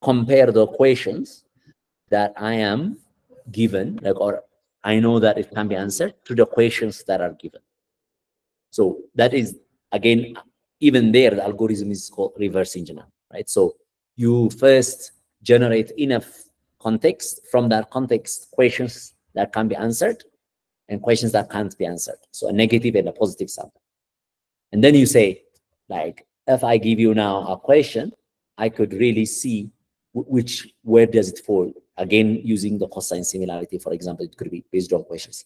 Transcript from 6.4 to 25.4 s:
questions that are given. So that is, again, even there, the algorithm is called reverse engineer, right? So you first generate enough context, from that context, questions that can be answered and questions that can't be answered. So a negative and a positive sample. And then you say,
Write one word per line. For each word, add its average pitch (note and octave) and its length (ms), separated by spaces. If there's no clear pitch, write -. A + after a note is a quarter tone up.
questions A2 580
that F#2+ 160
are F2 120
given. - 280
So G2 300
that A#2+ 200
is, A#2 240
again, A#2 460
even B2+ 320
there, A#2+ 200
the G2 120
algorithm G#2 480
is G2 200
called - 260
reverse F#2+ 400
engineer, D#2 300
right? - 160
So - 280
you A#2+ 340
first C3 640
generate A#2 500
enough - 520
context, A2+ 640
from A#2+ 200
that A2 200
context, - 600
questions - 640
that G#2 180
can A2 140
be G#2+ 80
answered A#2 480
and G2+ 140
questions A#2 300
that G#2 180
can't G2+ 260
be F2+ 100
answered. E2+ 320
So - 180
a - 40
negative A2+ 420
and F#2+ 140
a - 40
positive F#2+ 380
sample. - 300
And G#2+ 140
then D3 100
you C3+ 120
say, G#2+ 360